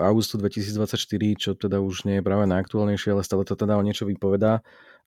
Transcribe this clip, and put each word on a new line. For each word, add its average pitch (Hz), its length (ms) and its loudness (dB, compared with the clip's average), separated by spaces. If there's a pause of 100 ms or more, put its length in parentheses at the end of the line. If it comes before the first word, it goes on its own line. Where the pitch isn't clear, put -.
augustu 104 400 2
dvetisícdvadsaťštyri, 104 960 -2
čo 101 160 -4
teda 98 240 -2
už 95 320 -2
nie 98 100 2
je 90 60 -4
práve 98 240 2
najaktuálnejšie, 101 640 0
ale 98 100 0
stále 95 220 0
to - 80 -4
teda 104 240 0
o 101 80 2
niečo 104 240 -2
vypovedá. 101 560 2 (420)